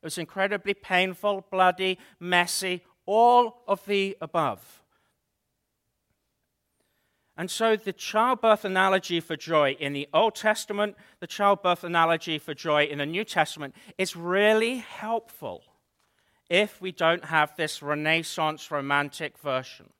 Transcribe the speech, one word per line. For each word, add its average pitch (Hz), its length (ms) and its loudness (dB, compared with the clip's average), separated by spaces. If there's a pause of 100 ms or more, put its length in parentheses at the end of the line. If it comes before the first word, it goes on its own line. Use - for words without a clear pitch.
It - 40 -18
was 160 140 -8
incredibly 196 560 -2
painful, 190 720 -2
bloody, 185 480 2 (220)
messy, 180 640 0 (220)
all 240 600 4
of 196 180 -2
the 196 360 -2
above. 151 600 -4 (2500)
And 175 160 -8
so 226 240 2
the 208 160 -8
childbirth 220 720 2
analogy 190 560 0
for 160 160 -8
joy 151 420 2
in 143 140 -6
the 143 220 -6
Old 214 220 4
Testament, 208 600 -2 (240)
the 175 80 -12
childbirth 196 560 2
analogy 165 560 0
for 160 140 -10
joy 147 320 2
in 143 140 -8
the 143 60 -2
New 175 200 -6
Testament, 151 500 -2 (220)
is 190 180 -4
really 214 640 2
helpful 214 840 -10 (880)
if 202 300 0
we 185 140 -10
don't 165 320 0
have 151 320 0
this 156 240 -6
Renaissance 156 880 -2
romantic 143 680 -4
version. 131 500 -6 (100)